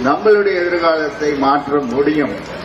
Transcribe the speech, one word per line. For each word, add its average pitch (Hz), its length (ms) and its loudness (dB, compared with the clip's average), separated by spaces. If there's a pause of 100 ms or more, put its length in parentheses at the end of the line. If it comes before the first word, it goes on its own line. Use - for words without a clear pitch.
நம்மளுடைய 196 640 2
எதிர்காலத்தை 160 640 0
மாற்ற 143 460 0
முடியும். 139 540 0 (320)